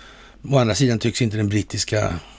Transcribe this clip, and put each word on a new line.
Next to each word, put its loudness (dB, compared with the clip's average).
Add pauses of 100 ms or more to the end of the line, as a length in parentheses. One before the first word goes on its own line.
(420)
Å 2
andra 4
sidan 2
tycks -2
inte 0
den 0
brittiska -2 (200)